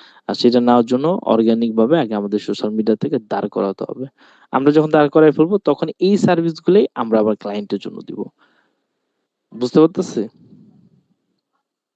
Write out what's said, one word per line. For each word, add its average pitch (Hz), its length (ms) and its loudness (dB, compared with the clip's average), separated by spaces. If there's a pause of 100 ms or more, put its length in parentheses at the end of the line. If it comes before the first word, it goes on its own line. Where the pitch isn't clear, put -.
(280)
আর 98 60 -4
সেটা 120 260 2
নেওয়ার 120 260 4
জন্য 135 360 -2
অর্গানিক 113 540 0
ভাবে 120 240 2
আগে 110 140 -2
আমাদের 101 260 -4
সোশ্যাল 107 320 -6
মিডিয়া 110 240 0
থেকে 135 240 -4
দাঁড় 104 300 -6
করাতে 98 400 -4
হবে। 127 160 -10 (460)
আমরা 139 200 0
যখন 156 180 2
দাঁড় 151 200 2
করায় 156 220 4
ফেলবো, 170 260 0
তখন - 300 -2 (120)
এই 196 180 2
সার্ভিসগুলোই 175 800 2
আমরা 113 240 -2
আবার 107 160 0
ক্লায়েন্টের 104 440 -8
জন্য 107 220 -14
দিব। - 220 -12 (1300)
বুঝতে 123 240 0
পারতেছি? 160 420 2 (1700)